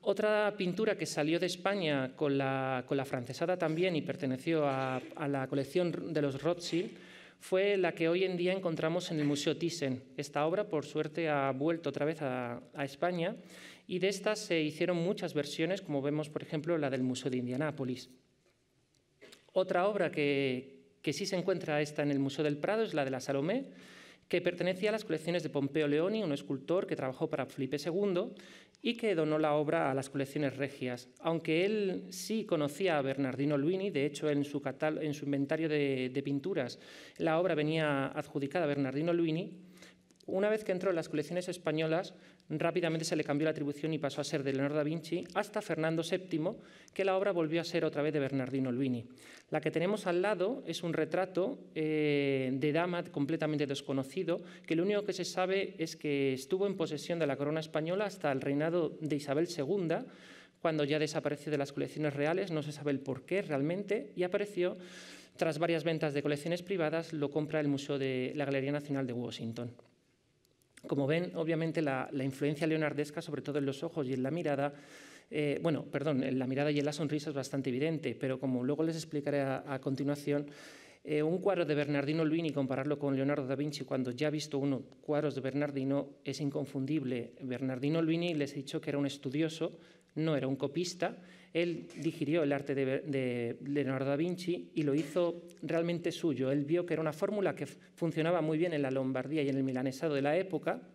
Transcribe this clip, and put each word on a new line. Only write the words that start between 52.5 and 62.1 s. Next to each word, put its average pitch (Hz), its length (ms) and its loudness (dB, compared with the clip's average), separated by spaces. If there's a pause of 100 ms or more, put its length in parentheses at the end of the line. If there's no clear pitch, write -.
de 143 180 2
dama 175 320 2
completamente 151 640 0
desconocido, 139 760 -2 (240)
que 165 80 0
lo 165 80 2
único 202 220 2
que 190 80 -2
se 180 120 -2
sabe 185 540 0
es 160 160 -4
que 139 380 2
estuvo 185 340 0
en 196 100 0
posesión 160 440 -2
de 151 80 4
la 135 80 2
corona 147 240 0
española 160 460 0
hasta 185 260 0
el 135 80 0
reinado 151 600 2
de 156 140 0
Isabel 143 320 0
segunda, 175 600 0 (540)
cuando 160 220 2
ya 147 160 2
desapareció 151 540 0
de 147 60 2
las 139 140 -2
colecciones 143 420 -2